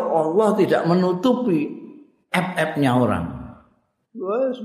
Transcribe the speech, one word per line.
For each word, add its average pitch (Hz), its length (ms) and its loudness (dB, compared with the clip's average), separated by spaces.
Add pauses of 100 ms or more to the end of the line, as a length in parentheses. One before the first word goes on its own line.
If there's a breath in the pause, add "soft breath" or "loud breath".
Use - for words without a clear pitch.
(140)
Allah 170 400 2
tidak 160 320 2
menutupi 180 800 2 (640)
aib-aibnya 156 640 0
orang. 104 320 0 (920)
Wes, 233 480 -4